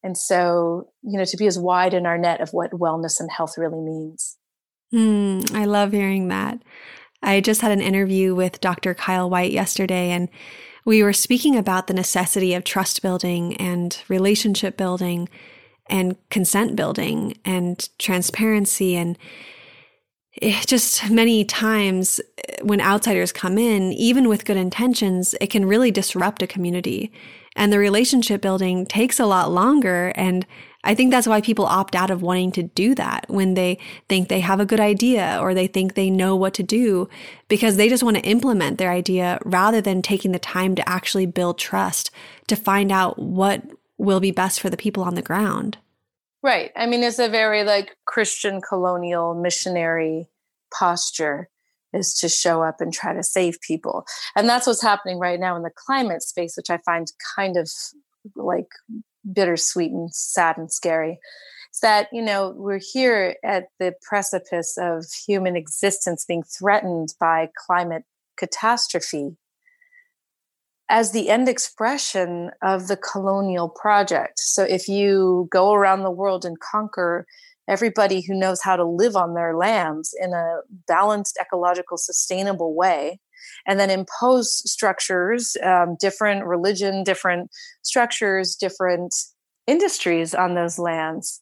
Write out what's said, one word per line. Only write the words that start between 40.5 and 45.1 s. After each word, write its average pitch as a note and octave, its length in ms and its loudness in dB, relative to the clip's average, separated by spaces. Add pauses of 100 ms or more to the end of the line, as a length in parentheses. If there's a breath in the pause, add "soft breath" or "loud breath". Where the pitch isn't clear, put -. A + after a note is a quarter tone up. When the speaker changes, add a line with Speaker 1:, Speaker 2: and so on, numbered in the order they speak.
Speaker 2:
to - 140 -2
actually F#3 380 -2
build F3 320 -2
trust, - 520 -2 (360 loud breath)
to G#3 100 0
find G3+ 340 2
out F#3+ 280 0
what F#3+ 440 0 (360)
will G3 200 2
be F#3+ 140 2
best F#3 260 0
for F#3 120 -2
the E3 60 -6
people G3+ 280 -2
on F3 100 -2